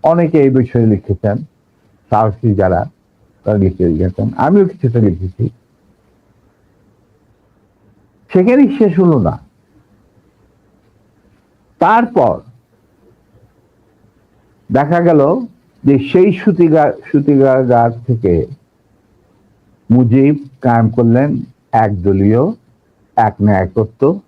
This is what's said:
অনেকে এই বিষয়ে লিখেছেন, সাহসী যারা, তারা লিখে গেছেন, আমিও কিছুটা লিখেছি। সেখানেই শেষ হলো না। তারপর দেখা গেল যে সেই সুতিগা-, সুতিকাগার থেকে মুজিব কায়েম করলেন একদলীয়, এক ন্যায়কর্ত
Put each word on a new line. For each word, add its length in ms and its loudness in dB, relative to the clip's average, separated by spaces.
অনেকে 380 2
এই 100 4
বিষয়ে 360 0
লিখেছেন, 520 -2
সাহসী 440 0
যারা, 360 -2
তারা 140 -2
লিখে 360 -2
গেছেন, 420 -4
আমিও 280 2
কিছুটা 340 -4
লিখেছি। 520 -2
সেখানেই 460 2
শেষ 220 0
হলো 200 2
না। 180 -4
তারপর 600 0
দেখা 280 0
গেল 400 2
যে 140 2
সেই 340 0
সুতিগা-, 600 0
সুতিকাগার 800 2
থেকে 400 -2
মুজিব 580 2
কায়েম 280 0
করলেন 540 0
একদলীয়, 800 0
এক 260 0
ন্যায়কর্ত 680 -2